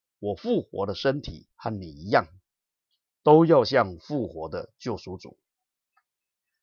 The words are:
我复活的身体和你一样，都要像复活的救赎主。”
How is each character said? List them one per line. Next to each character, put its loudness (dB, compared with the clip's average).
我 -6
复 -4
活 -6
的 -4
身 -2
体 -16
和 -10
你 -10
一 -14
样， 2
都 8
要 6
像 0
复 -6
活 -10
的 -10
救 -8
赎 -14
主。” -20